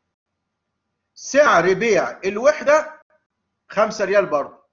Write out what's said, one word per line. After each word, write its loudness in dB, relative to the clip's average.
سعر 2
بيع -2
الوحدة 0
خمسة -2
ريال 0
برضه، -6